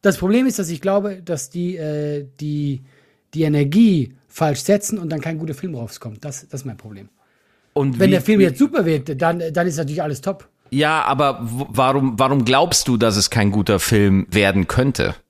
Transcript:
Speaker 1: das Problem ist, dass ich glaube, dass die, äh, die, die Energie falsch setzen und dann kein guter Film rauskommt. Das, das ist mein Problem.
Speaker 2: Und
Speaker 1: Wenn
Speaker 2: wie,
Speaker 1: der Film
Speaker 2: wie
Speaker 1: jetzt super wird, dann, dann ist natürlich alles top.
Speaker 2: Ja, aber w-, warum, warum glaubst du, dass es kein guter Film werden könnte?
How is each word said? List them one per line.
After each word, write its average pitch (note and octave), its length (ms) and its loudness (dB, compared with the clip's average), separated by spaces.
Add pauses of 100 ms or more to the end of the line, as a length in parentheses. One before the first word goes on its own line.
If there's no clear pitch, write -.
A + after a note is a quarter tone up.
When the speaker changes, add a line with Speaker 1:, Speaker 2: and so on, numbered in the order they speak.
Speaker 1:
das G3 160 2
Problem A3 280 2
ist, A#3+ 120 -2
dass F#3 100 -4
ich D#3+ 120 -8
glaube, G3 420 -2
dass E3 280 -8
die, F3 260 -6
äh, D3 500 -6 (140)
die, D3 420 -4 (500)
die D#3+ 100 -2
Energie D3+ 720 4 (140)
falsch D3 320 -2
setzen G3+ 380 0
und E3+ 120 -8
dann D#3 100 -4
kein D#3+ 180 -6
guter D#3+ 160 -6
Film F3 200 -8
rauskommt. A#2 500 -12
Das, C#3+ 240 -12
das C#3 120 -10
ist C3+ 60 -20
mein A2+ 100 -10
Problem. G#2 320 -18 (640)
Speaker 2:
Und C3+ 260 -2
Speaker 1:
Wenn F3+ 100 6
Speaker 2:
wie, F#3+ 40 4
Speaker 1:
der F#3 80 2
Film G#3+ 180 2
Speaker 2:
wie G3 60 8
Speaker 1:
jetzt D3+ 140 0
super C#4+ 260 0
wird, D3 360 -2
dann, E3+ 220 0 (100)
dann F3 140 0
ist D#3 120 -4
natürlich D3+ 240 -6
alles D3+ 180 -6
top. - 280 -8 (220)
Speaker 2:
Ja, D3+ 320 0
aber C3+ 400 0
w-, A#2+ 280 -6
warum, C3 480 2
warum C3 260 2
glaubst C#3 420 2
du, B2 100 2
dass A2+ 200 2
es G2+ 140 0
kein G2+ 200 2
guter G2+ 300 2
Film G2+ 500 4
werden G2 380 2
könnte? - 460 0 (160)